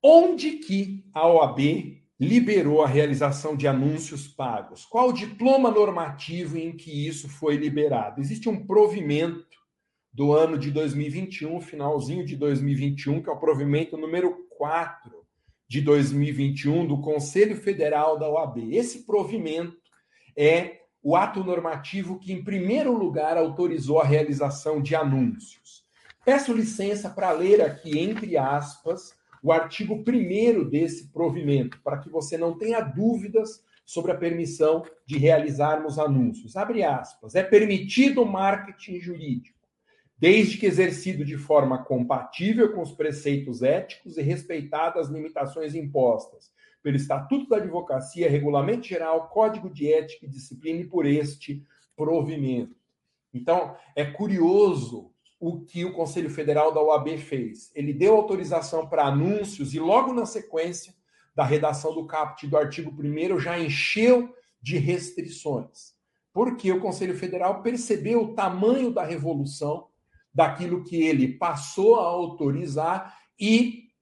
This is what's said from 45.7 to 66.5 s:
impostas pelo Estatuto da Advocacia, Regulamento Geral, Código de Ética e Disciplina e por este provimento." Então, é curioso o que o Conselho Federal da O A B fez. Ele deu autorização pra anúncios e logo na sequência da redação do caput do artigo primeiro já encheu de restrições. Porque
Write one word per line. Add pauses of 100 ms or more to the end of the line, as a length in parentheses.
impostas (280)
pelo
Estatuto
da
Advocacia,
Regulamento
Geral,
Código
de
Ética
e
Disciplina
e
por
este (360)
provimento." (560)
Então, (180)
é
curioso (280)
o
que
o
Conselho
Federal
da
O
A
B
fez.
Ele
deu
autorização
pra
anúncios
e
logo
na
sequência (420)
da
redação
do
caput
do
artigo
primeiro
já
encheu (280)
de
restrições. (360)
Porque